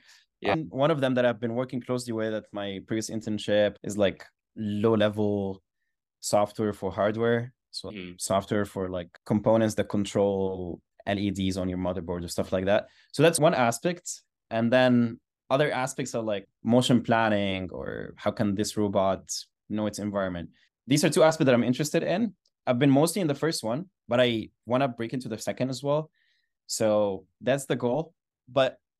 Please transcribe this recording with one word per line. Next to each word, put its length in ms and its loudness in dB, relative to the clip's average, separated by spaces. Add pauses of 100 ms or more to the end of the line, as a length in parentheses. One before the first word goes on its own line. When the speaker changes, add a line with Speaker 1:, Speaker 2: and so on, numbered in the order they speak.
(420)
Speaker 1:
Yeah. 120 -2
Speaker 2:
Um, 160 -4
one 220 2
of 100 -2
them 140 0
that 100 4
I've 140 0
been 160 -4
working 260 -4
closely 320 -4
with 200 -2
at 180 -6
my 340 -8
previous 240 -4
internship 720 0
is, 160 -8
like, 260 2 (320)
low-level 1040 0 (580)
software 540 0
for 180 -6
hardware. 640 0 (180)
So 180 -14
Speaker 1:
Mm-hmm. 280 -12
Speaker 2:
software 480 0
for, 240 -6
like, 200 -8 (160)
components 500 2
that 140 -2
control 880 -2 (260)
L 140 -2
E 120 0
Ds 260 -2
on 120 -2
your 80 -4
motherboard 460 -4
or 40 -8
stuff 240 -6
like 140 -2
that. 220 2 (260)
So 100 2
that's 160 4
one 140 4
aspect. 680 -2 (280)
And 220 -2
then 480 4 (300)
other 220 2
aspects 440 -6
are, 80 -4
like, 240 -4 (160)
motion 400 4
planning 680 2
or 460 -10
how 140 -4
can 240 -2
this 220 -4
robot 460 0 (460)
know 160 -4
its 140 -6
environment. 500 -4 (380)
These 180 2
are 40 2
two 140 4
aspects 240 4
that 80 6
I'm 80 4
interested 400 -2
in. 300 -2 (320)
I've 140 2
been 100 6
mostly 320 4
in 60 0
the 80 -2
first 280 -2
one, 260 -4 (180)
but 120 2
I 300 2 (160)
wanna 220 0
break 260 -8
into 160 -8
the 80 -8
second 320 -4
as 140 -8
well. 260 -2 (580)
So 580 0 (160)
that's 240 0
the 100 -2
goal. 380 -2 (360)
But 280 2 (220)